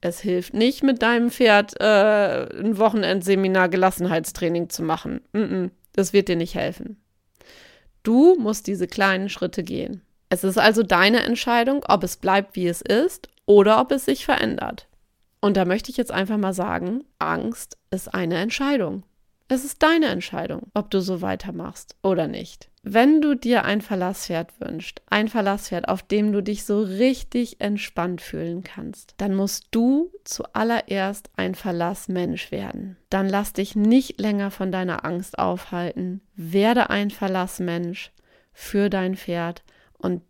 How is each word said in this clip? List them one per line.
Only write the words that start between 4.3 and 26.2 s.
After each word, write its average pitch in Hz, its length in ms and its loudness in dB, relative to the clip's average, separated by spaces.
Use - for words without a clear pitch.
zu - 140 -8
machen. - 380 -4
Mm-mm, 190 380 -2
das 196 200 -2
wird 202 140 4
dir 180 80 0
nicht 170 200 -4
helfen. - 460 -8
Du 285 320 8
musst 214 320 -4
diese 180 200 -4
kleinen 196 420 0
Schritte 180 340 -6
gehen. 180 380 -8
Es - 140 -2
ist 190 140 0
also 220 260 6
deine 196 400 4
Entscheidung, 240 640 0
ob 190 160 4
es 180 140 -6
bleibt, 196 380 0
wie 180 120 -2
es 170 140 -4
ist, 254 480 -2
oder 208 340 8
ob 254 120 0
es 277 140 -2
sich 269 200 -2
verändert. - 640 -2
Und 202 160 2
da 190 100 2
möchte 196 260 -2
ich - 60 -6
jetzt 240 140 -4
einfach 196 260 -2
mal 190 160 -2
sagen, 180 500 -4
Angst 165 580 -4
ist 190 220 -8
eine 165 240 -2
Entscheidung. 208 680 -2
Es 262 140 -2
ist - 180 -6
deine 320 260 4
Entscheidung, 180 560 -6
ob 208 180 -4
du 196 80 2
so 185 220 -4
weitermachst 185 840 -8
oder 165 240 2
nicht. - 420 -12
Wenn 254 380 6
du 294 120 2
dir 240 300 2
ein 208 160 0
Verlasspferd 180 800 -4
wünschst, - 500 -10
ein 208 200 2
Verlasspferd, 196 580 -2
auf 190 160 -4
dem 208 300 0